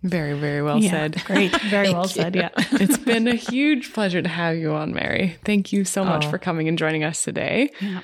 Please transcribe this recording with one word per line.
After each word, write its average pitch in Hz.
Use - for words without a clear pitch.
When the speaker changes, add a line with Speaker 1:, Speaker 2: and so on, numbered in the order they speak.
Speaker 1:
Very, 165
very 147
well 147
Speaker 2:
Yeah, 214
Speaker 1:
said. 156
Speaker 2:
great. 196
Very 202
Speaker 3:
<laughs> 196
Thank 180
Speaker 2:
well 175
Speaker 3:
you. -
Speaker 2:
said. 180
Yeah. 175
Speaker 1:
It's 233
been 226
a 240
huge 262
pleasure 185
to 180
have 165
you 160
on, 151
Mary. -
Thank 202
you 202
so 196
much 156
Speaker 3:
Oh. 151
Speaker 1:
for 175
coming 165
and 165
joining 156
us 156
today. 226
Speaker 2:
Yeah. 190